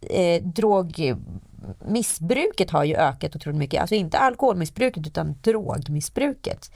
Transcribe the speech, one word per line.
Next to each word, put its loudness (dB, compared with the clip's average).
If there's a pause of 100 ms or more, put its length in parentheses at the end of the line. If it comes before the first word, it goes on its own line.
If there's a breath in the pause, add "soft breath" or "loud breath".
eh, 2
drogmissbruket 0
har 2
ju 2
ökat 0
otroligt -4
mycket. 0
Alltså 0
inte 0
alkoholmissbruket, 2
utan -4
drogmissbruket. -2